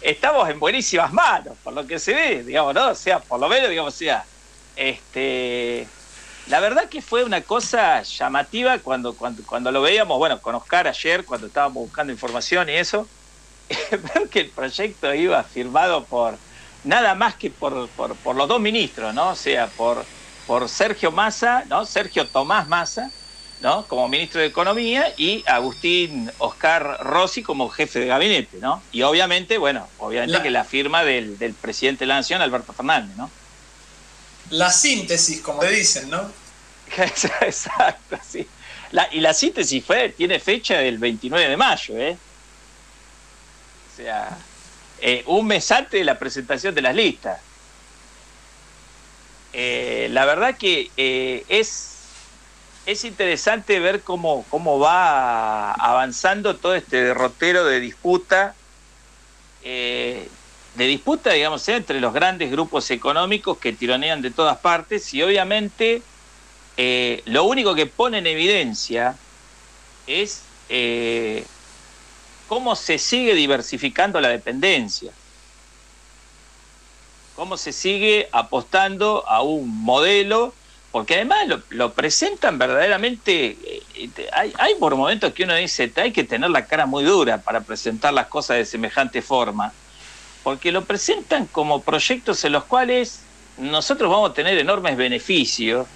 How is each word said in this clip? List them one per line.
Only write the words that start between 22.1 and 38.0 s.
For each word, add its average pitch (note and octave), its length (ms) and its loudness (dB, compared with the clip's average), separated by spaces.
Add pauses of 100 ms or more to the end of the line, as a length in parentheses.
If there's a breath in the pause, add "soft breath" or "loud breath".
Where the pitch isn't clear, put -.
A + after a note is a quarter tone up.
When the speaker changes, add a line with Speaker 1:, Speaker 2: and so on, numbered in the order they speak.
Speaker 1:
Tomás D#3 400 0
Massa, F3 420 -2 (520)
¿no? E3 260 0
Como B2+ 220 0
ministro D#3+ 320 -2
de D#3 60 4
Economía A3+ 680 0
y G3 320 0
Agustín C3+ 840 0 (100)
Oscar D3 600 0
Rossi F3+ 440 0
como C3+ 260 -2
jefe C#3+ 320 -2
de B2 60 -2
gabinete, C#3 500 0
¿no? C#3+ 340 -4
Y B2+ 120 -2
obviamente, F3+ 540 2
bueno, C#3 300 0 (120)
obviamente A#2+ 380 -4
Speaker 2:
La - 60 0
Speaker 1:
que D3+ 60 -2
la B2 160 0
firma D3 400 0
del, A#2 320 -2
del A2+ 160 -4
presidente C3 500 -4
de C3 40 -4
la C3+ 80 2
Nación, E3 260 -2
Alberto B2 320 -2
Fernández, B2 420 -2
¿no? B2 160 -12 (1160)
Speaker 2:
La E3 200 2
síntesis, F3+ 720 2
como D3 240 -4
le F#3 60 2
dicen, F#3+ 400 0
¿no? F#3+ 200 -4 (320)
Speaker 1:
<laughs> - 360 -16
Exacto, - 1200 -2 (120)